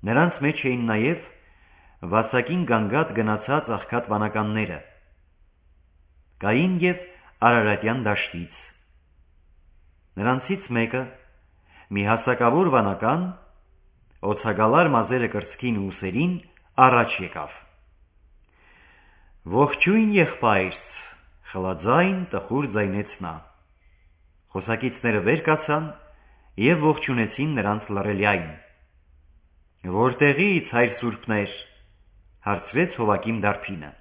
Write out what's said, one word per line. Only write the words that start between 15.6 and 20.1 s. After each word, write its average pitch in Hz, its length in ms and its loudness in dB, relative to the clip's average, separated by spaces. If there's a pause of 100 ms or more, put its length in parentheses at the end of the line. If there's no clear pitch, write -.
ու 98 100 -4
ուսերին, 98 460 -2 (440)
առաջ 123 400 6
եկավ։ 82 340 -8 (1900)
"Ողջույն, 160 680 2